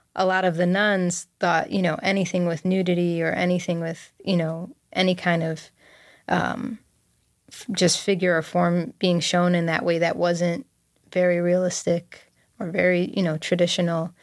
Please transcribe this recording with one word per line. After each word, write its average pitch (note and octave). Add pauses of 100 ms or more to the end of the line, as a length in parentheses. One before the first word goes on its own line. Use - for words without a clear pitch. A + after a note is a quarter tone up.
(160)
a F#3
lot F#3
of F3
the F3+
nuns F#3 (120)
thought, E3+
you G3
know, E3
anything F3+
with E3
nudity F3
or E3
anything F3+
with, E3 (120)
you F#3+
know, E3 (160)
any F#3
kind E3+
of, D#3+ (580)
um, - (720)
f-, -
just F3+
figure F3+
or D#3+
form F3
being F3+
shown F3
in E3+
that D#3+
way E3+
that E3
wasn't E3+ (480)
very F3+
realistic F3 (280)
or F3
very, F3+
you G3
know, D#3+
traditional E3+ (120)